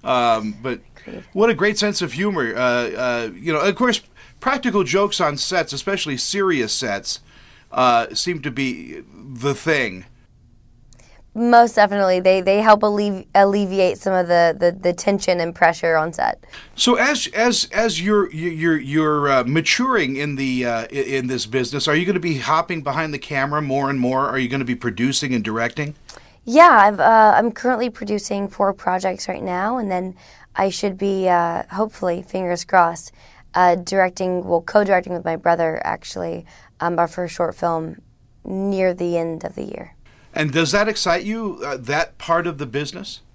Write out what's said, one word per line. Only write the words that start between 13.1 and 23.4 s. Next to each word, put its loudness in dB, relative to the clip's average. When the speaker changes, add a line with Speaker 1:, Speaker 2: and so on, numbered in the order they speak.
Speaker 2:
alleviate 4
some -2
of 2
the, 4
the, 2
the -2
tension 0
and -4
pressure 2
on 0
set. -4
Speaker 1:
So 2
as, 0
as, 0
as 0
you're, 2
you're, 0
you're, 0
uh, 4
maturing 0
in -4
the, -2
uh, -2
i-, -10
in -2
this -4
business, -4
are 2
you 0
gonna 0
be -2
hopping 0
behind -4
the -8
camera -2